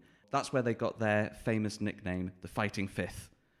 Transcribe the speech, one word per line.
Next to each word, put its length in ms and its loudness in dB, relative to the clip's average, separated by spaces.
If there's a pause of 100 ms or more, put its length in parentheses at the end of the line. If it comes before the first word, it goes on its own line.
(300)
That's 220 -2
where 100 4
they 120 2
got 260 -2
their 440 4
famous 360 2
nickname, 600 -2
the 80 -10
Fighting 400 -2
Fifth. 420 -4 (300)